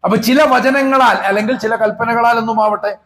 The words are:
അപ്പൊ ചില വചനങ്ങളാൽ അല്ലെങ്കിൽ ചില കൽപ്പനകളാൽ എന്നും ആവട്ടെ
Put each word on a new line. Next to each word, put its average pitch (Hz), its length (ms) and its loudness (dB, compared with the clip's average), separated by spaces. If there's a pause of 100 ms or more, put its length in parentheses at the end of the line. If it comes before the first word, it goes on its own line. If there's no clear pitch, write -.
അപ്പൊ 190 120 0
ചില 254 260 2
വചനങ്ങളാൽ 262 720 2
അല്ലെങ്കിൽ 208 420 -2
ചില 220 180 -4
കൽപ്പനകളാൽ 233 640 0
എന്നും 220 260 -2
ആവട്ടെ 208 420 -2